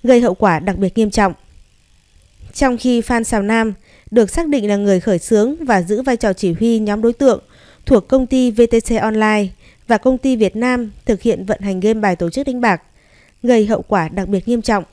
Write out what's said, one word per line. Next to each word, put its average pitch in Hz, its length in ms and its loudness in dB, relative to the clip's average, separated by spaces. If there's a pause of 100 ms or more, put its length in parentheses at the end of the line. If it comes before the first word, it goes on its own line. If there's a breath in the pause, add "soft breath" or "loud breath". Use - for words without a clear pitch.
gây 240 180 6
hậu 214 120 0
quả 180 260 0
đặc 180 180 -4
biệt 190 200 -2
nghiêm 214 140 0
trọng. 196 220 0 (1200)
Trong 254 240 0
khi 240 240 0
Phan 233 220 -2
Xào 214 180 -2
Nam 220 320 -2 (380 soft breath)
được 214 180 2
xác 330 180 -2
định 262 200 0
là 208 80 0
người 202 240 2
khởi 180 200 0
xướng 262 460 0
và 214 160 2
giữ 208 200 -4
vai 254 160 -2
trò 208 160 -2
chỉ 180 200 -2
huy 226 260 0
nhóm 208 220 -2
đối 233 120 2
tượng 247 300 2 (420 soft breath)
thuộc 214 220 2
công 262 200 2
ty 254 240 2
V 220 100 0 (100)
T 226 180 0
C 220 120 0
Online 214 460 0 (400 soft breath)
và 226 100 2
công 262 200 0
ty 262 180 0
Việt 214 200 0
Nam 240 360 -2 (140)
thực 214 160 -2
hiện 196 240 -2
vận 196 160 -4
hành 190 180 -4
game 220 200 0
bài 196 160 0
tổ 170 140 -4
chức 277 180 -6
đánh 247 140 -4
bạc, 208 200 0 (600 soft breath)
gây 233 220 4
hậu 214 160 -2
quả 170 280 -2
đặc 185 180 -6
biệt 190 200 -4
nghiêm 233 140 -2
trọng 208 320 -2